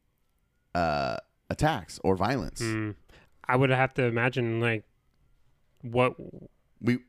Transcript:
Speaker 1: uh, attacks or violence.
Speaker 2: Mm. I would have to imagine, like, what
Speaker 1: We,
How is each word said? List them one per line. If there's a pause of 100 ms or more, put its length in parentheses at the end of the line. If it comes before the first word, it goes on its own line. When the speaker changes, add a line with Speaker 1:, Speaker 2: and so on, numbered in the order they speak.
(760)
Speaker 1:
uh, (320)
attacks
or
violence.
Speaker 2:
Mm. (520)
I
would
have
to
imagine,
like, (960)
what (640)
Speaker 1:
We,